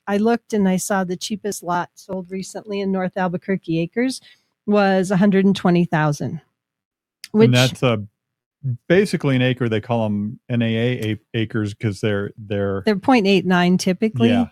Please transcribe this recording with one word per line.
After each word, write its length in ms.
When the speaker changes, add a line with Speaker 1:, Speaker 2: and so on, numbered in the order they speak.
Speaker 1:
I 80
looked 360
and 160
I 80
saw 280
the 120
cheapest 460
lot 320
sold 380
recently 480
in 100
North 260
Albuquerque 600
Acres 420
was 460
a 60
hundred 260
and 100
twenty 300
thousand, 560
which 140
Speaker 2:
And 100
that's 300
a, 200
basically 480
an 60
acre. 260
They 120
call 260
'em 420
N 140
A 140
A 360
a-, 80
acres 400
'cause 260
they're, 360
they're 480
Speaker 1:
They're 120
point 320
eight 180
nine 320
typically. 520
Speaker 2:
Yeah, 220